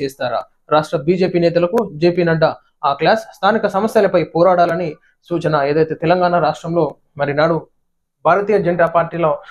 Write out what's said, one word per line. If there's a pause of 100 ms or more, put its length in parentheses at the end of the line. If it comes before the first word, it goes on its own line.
చేస్తారా? (280)
రాష్ట్ర
బీజేపీ
నేతలకు
జేపీ
నడ్డా, (280)
ఆ,
క్లాస్.
స్థానిక
సమస్యలపై
పోరాడాలని (340)
సూచన.
ఏదైతే
తెలంగాణ
రాష్ట్రంలో (220)
మరి
నాడు (600)
భారతీయ
జనతా
పార్టీలో (120)